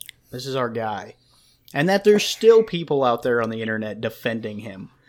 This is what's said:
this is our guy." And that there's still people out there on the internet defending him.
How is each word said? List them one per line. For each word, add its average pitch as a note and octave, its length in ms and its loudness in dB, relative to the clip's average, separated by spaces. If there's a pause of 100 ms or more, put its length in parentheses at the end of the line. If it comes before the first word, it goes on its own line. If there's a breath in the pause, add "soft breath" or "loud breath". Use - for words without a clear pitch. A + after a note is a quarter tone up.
(300)
this B2+ 160 -12
is C3+ 100 -6
our B2 120 0
guy." A2 460 -6 (580 soft breath)
And D3 160 0
that G3 160 0
there's G#3 200 6
still A3+ 380 6
people D#3+ 420 -2
out A#2+ 180 2
there A#2+ 200 2
on A2+ 80 -2
the A2+ 120 -6
internet A2 380 -6
defending A2 600 -6
him. G2+ 300 -14 (180 soft breath)